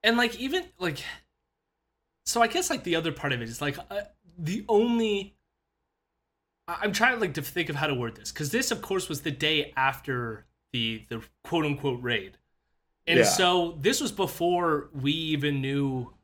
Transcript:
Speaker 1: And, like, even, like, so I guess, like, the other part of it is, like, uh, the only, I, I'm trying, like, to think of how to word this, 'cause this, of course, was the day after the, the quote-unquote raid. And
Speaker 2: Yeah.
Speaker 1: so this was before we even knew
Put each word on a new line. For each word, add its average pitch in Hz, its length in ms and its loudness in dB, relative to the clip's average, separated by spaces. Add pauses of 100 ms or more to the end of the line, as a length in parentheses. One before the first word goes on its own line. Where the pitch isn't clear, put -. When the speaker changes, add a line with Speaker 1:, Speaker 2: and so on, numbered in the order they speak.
Speaker 1:
And, 233 160 4
like, 233 220 2
even, 294 240 -2 (160)
like, 175 180 -2 (1300)
so 233 160 2
I 233 60 8
guess, 349 240 0
like, 277 120 -4
the 170 120 0
other 160 160 0
part 143 200 -4
of 120 120 -2
it 113 40 -8
is, 117 140 -10
like, 143 160 -2 (140)
uh, 202 100 -4 (380)
the 175 300 -4
only, 220 680 2 (1300)
I, 165 140 -8
I'm 202 120 0
trying, 240 260 4
like, 175 160 -2
to 151 80 -4
think 170 260 -4
of 143 60 -4
how 147 100 0
to 147 80 0
word 120 220 -4
this, - 160 -12
'cause 147 180 -6
this, 254 220 0
of 226 100 -4
course, 190 260 -4
was 147 140 -6
the 160 80 -4
day 151 480 0
after 127 720 -2 (260)
the, 113 360 -2
the 117 120 -6 (220)
quote-unquote 143 580 0
raid. 117 360 -2 (720)
And 170 100 6
Speaker 2:
Yeah. 117 80 8
Speaker 1:
so 175 560 4
this 196 180 4
was 294 120 -2
before 170 840 0
we 143 180 0
even 151 480 0
knew 135 540 -2 (100)